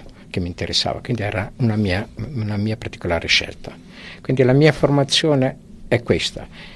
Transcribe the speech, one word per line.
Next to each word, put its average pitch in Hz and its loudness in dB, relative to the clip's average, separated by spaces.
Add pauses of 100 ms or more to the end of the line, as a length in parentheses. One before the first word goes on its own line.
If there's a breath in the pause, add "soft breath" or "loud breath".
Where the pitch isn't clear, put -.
(300 loud breath)
che - -4
mi 87 -2
interessava, - -2
quindi 120 -4
era 101 -2
una 113 2
mia, 104 0 (280)
una 107 -4
mia 107 -2
particolare - -4
scelta. - -2 (440 loud breath)
Quindi 131 2
la 123 6
mia 147 8
formazione 139 2 (320)
è 113 2
questa, - -2 (300 loud breath)